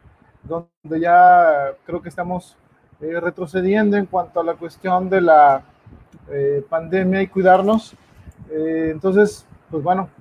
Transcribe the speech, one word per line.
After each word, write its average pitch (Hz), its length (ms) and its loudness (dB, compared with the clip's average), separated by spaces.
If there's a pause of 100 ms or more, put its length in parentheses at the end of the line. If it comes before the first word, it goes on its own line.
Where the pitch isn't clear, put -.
(440)
donde 160 560 -10
ya 175 720 4 (120)
creo 170 160 -10
que 175 80 -16
estamos, 180 480 -12 (440)
eh, 165 180 -8
retrocediendo 185 800 -2
en 196 80 -2
cuanto 180 340 -6
a 165 40 -2
la 165 100 -4
cuestión 180 560 -6
de 190 120 2
la, 147 400 6 (680)
eh, 139 400 -4
pandemia 185 520 -4
y 190 60 -4
cuidarnos. 190 680 0 (540)
Eh, 160 440 -4
entonces, 190 520 0 (240)
pues, 156 140 -8
bueno, 185 240 -2 (140)